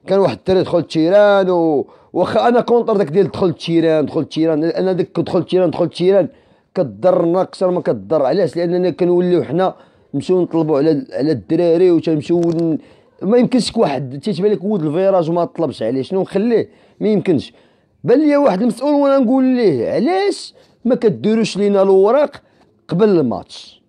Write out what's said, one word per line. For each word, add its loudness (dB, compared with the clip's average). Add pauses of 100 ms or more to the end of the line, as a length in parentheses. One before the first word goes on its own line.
كان 0
واحد 0
الدري 0
دخل -2
تيران، 2
و-، 0 (260)
واخا 0
انا 2
كونتر 0
داك 0
ديال 0
دخل -2
تيران، 0
دخل -4
تيران، -2
لان -2
داك -4
دخل -2
تيران، 0
دخل -2
تيران 2 (480)
كضرنا 0
اكثر -2
ما -2
كضر. -2
علاش؟ 0
لاننا 0
كنوليو 0
حنا -2 (380)
نمشيو -2
نطلبوا -2
على، 0
على -2
الدراري، 2
وتنمشيو 0
ن-، -2 (440)
ما 0
يمكنش 0
واحد -4
تيتبان -2
لك -4
ولد -2
الفيراج 0
وما 0
طلبش -6
عليه، -2
شنو -4
نخليه؟ -2 (300)
ما -2
يمكنش. 0 (500)
بان 2
ليا 2
واحد 2
المسؤول -2
وانا 2
نقول 2
ليه: 0
"علاش -2 (320)
ما 2
كديروش 0
لينا 2
الوراق 2 (460)
قبل 2
الماتش؟ -2